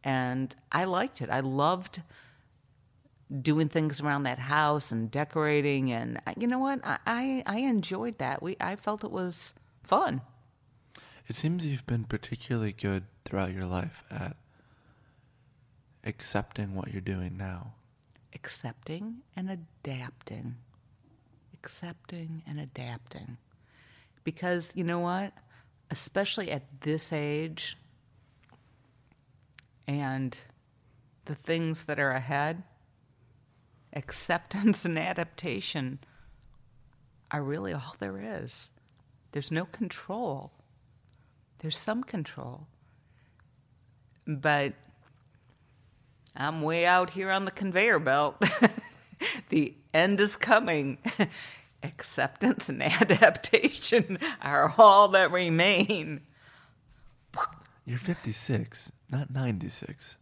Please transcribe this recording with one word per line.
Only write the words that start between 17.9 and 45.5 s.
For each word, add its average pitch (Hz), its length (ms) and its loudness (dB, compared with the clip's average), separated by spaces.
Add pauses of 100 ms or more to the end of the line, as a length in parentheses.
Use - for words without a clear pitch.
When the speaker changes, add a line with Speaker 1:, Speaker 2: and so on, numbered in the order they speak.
Speaker 1:
Accepting 196 880 -10 (120)
and 185 140 -6
adapting. 127 1080 -10 (960)
Accepting 165 920 -10
and 147 140 -8
adapting. 123 760 -12 (840)
Because, 175 520 -4
you 185 80 -4
know 170 160 -2
what? 185 340 -2 (560)
Especially - 640 -4
at 135 300 -10
this 156 300 -2
age 151 640 -4 (2000)
and 135 500 -2 (880)
the 151 100 -6
things 160 500 -2
that 147 140 -4
are 139 120 2
ahead, 143 520 -2 (1300)
acceptance 190 920 0
and 165 140 0
adaptation 160 1000 -6 (1300)
are 147 120 -4
really 156 300 -4
all 143 260 -8
there 196 200 -8
is. 202 520 -8 (600)
There's 143 200 -6
no 160 140 -2
control. 185 880 -6 (1080)
There's 156 180 -6
some 226 260 -4
control. 147 640 -8 (1600)
But 147 460 0 (1600)